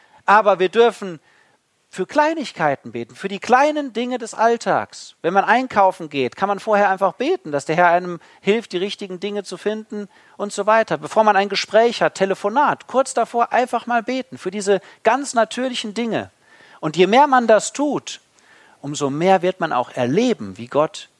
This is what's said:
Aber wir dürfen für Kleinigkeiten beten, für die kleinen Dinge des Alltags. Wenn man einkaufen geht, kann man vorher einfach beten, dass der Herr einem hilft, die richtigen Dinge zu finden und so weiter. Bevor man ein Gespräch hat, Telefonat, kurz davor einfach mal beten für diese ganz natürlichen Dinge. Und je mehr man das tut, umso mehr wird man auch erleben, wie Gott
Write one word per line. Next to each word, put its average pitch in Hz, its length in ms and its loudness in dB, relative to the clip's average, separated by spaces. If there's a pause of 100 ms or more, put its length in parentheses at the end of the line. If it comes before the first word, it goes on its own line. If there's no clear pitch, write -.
(260)
Aber 196 320 4
wir 185 100 2
dürfen 208 500 0 (720)
für - 160 -8
Kleinigkeiten 233 880 -2
beten, 117 240 -12
für 190 120 -10
die 196 100 -6
kleinen 285 560 2
Dinge 247 240 -4
des 226 160 -12
Alltags. 202 880 -2
Wenn 170 100 -2
man 190 120 0
einkaufen 196 680 0
geht, 131 260 -4
kann 196 120 -2
man 196 120 -4
vorher 208 300 2
einfach 190 240 -2
beten, 269 380 -4
dass 143 120 -4
der 156 120 -2
Herr 175 120 4
einem 175 320 0 (220)
hilft, 220 300 -2
die 185 40 -6
richtigen 185 420 -8
Dinge 202 260 -8
zu 185 120 -14
finden 214 520 -8 (280)
und 202 160 -8
so 196 140 -4
weiter. 214 320 2
Bevor 151 260 0
man 208 120 4
ein 196 120 2
Gespräch 214 540 2
hat, 156 140 0
Telefonat, 202 720 -2
kurz 262 280 -2
davor 233 380 0
einfach 240 340 0
mal 233 160 0
beten 247 340 -8
für 185 140 -8
diese 196 320 0 (220)
ganz 254 280 0
natürlichen 233 640 -2
Dinge. 190 360 -4 (500)
Und 156 180 -4
je 180 80 6
mehr 262 220 6
man 254 180 4
das 214 260 4
tut, 277 480 -4 (600)
umso 143 260 -4
mehr 175 320 2
wird 180 180 -2
man 165 140 -2
auch 120 180 -2
erleben, 131 680 -2
wie 117 80 -12
Gott - 420 -2 (120)